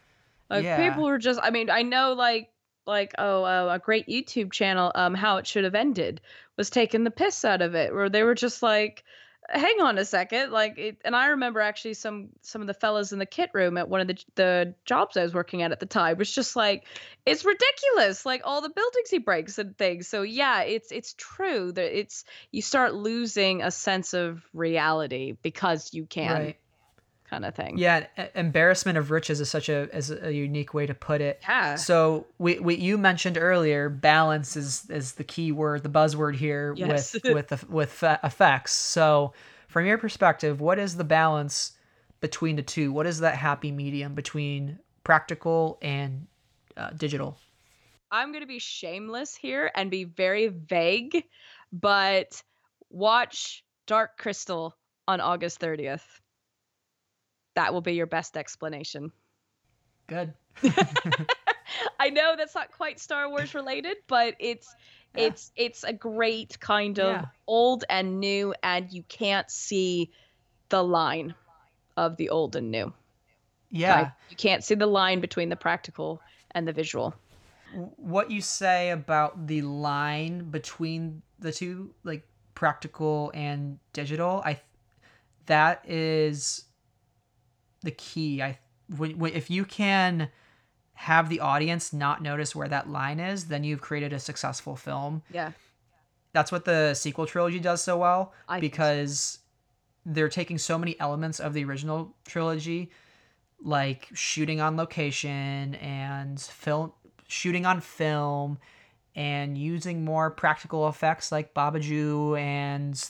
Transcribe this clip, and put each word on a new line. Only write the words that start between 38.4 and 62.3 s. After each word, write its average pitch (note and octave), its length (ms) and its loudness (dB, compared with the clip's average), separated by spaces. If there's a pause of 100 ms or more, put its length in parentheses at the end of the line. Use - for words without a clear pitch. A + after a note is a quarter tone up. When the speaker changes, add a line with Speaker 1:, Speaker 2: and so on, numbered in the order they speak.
Speaker 2:
So D3+ 580 4 (380)
from F3 160 2
your G#3 120 4
perspective, D#3+ 600 2
what E3+ 180 4
is G3 200 -2
the F3 80 -2
balance D3+ 640 2 (480)
between D#3+ 380 -2
the C#3+ 60 -2
two? C#3+ 280 -2
What D3+ 160 0
is D#3+ 140 -4
that D#3+ 140 4
happy D3 360 -2
medium C#3+ 420 -6
between C#3+ 640 -6 (260)
practical D#3+ 760 2
and, C#3+ 460 -4 (480)
uh, - 140 -8
digital? C#3+ 480 -4 (760)
Speaker 1:
I'm B3+ 220 -2
gonna D4+ 120 -10
be B3+ 140 -12
shameless A3 800 -10
here C#4 360 -4
and G3 160 -2
be F#3+ 140 -4
very F#3+ 460 0
vague, F#3 720 0 (480)
but G3 720 2 (460)
watch G#3+ 760 0 (240)
Dark A3 300 0
Crystal E3+ 580 -6 (320)
on F#3 140 0
August E3+ 400 -2
thirtieth. D3+ 420 -4 (1500)
That D3 180 0
will F3 80 -2
be F3 140 -2
your E3+ 100 -2
best E3 320 -6
explanation. D3+ 760 -10 (960)
Speaker 2:
Good. E3 260 -8 (300)
<laughs> - 0 -
Speaker 1:
<laughs> - 1400 0
I C#4 100 4
know D#4 280 4